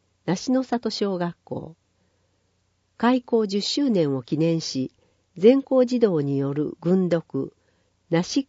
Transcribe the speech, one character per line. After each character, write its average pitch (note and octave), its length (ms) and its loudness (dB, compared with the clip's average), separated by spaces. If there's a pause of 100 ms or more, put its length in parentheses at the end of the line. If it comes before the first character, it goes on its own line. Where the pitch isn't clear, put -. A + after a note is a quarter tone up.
(260)
梨 F#3 260 -2
の B3+ 120 2
里 A#3+ 260 -4
小 G3 280 -4
学 F3 260 -4
校 - 320 -12 (1200)
開 B3 240 2
校 A3+ 260 0
十 F#3+ 140 -2
周 C#4+ 280 -2
年 D#3 260 2
を B2+ 80 -6
記 D3+ 140 -6
念 E3 220 2
し、 C3 320 -6 (460)
全 B3 240 6
校 C4 240 2
児 B3 140 -2
童 F#3 220 2
に C#3 160 -2
よ C#3 160 -2
る D3 280 -4
軍 F3+ 280 0
読、 D#3+ 440 -4 (560)
な E3 140 2
し - 180 -4
っ - 80 -8